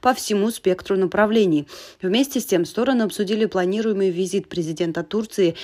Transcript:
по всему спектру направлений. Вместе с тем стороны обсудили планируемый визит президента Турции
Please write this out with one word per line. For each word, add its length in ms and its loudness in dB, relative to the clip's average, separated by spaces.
по 100 4
всему 380 0
спектру 480 -2
направлений. 680 2
Вместе 360 0
с 60 -2
тем 220 2
стороны 340 0
обсудили 460 0
планируемый 640 0
визит 400 -2
президента 520 -4
Турции 600 0